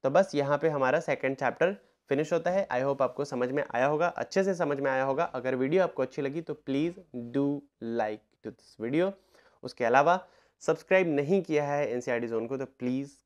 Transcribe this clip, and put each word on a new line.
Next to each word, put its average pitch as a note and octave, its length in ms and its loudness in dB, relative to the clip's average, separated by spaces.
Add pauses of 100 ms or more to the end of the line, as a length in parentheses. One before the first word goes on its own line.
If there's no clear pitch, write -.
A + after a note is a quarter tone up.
तो C3+ 60 2
बस F3+ 260 4
यहाँ C#3+ 220 0
पे D#3 120 2
हमारा C#3 300 2
सेकंड C3+ 360 -2
चैप्टर E3 420 0 (320)
फिनिश D3+ 240 0
होता E3+ 180 0
है। F#3+ 160 0
I B2+ 140 -2
hope C3+ 200 0
आपको C3+ 240 0
समझ B2+ 260 -2
में D3 120 0 (120)
आया B2 100 4
होगा, D3+ 220 2
अच्छे - 360 -2
से F#3 120 0
समझ D3 240 -2
में C#3 120 0
आया C3 120 0
होगा। C#3 200 0
अगर C3 320 -4
वीडियो C#3 280 2
आपको E3+ 180 -2
अच्छी C3 200 -4
लगी C#3 200 -4
तो E3 120 -8
please D3+ 400 -2 (440)
do C#3+ 240 0 (360)
like G#2+ 500 -6
to B2 40 -10
this - 360 -10
video। E3+ 240 2 (520)
उसके B2 220 -4
अलावा D3 420 4 (320)
सब्सक्राइब F#3+ 480 2
नहीं D3+ 340 2
किया D3+ 220 0
है C#3+ 280 -2
एनसीईआरटी A#2+ 360 -2
ज़ोन A2+ 200 -2
को C3+ 100 -6
तो C3+ 80 -6
प्लीज C3 460 -4 (140)